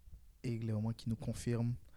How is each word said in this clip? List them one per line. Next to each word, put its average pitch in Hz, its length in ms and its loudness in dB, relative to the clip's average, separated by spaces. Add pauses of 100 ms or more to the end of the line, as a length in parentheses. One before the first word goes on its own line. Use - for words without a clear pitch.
(420)
et 117 160 0
les 113 140 0
moments 110 200 2
qui - 160 -6
nous 113 80 2
confirment 120 580 2 (220)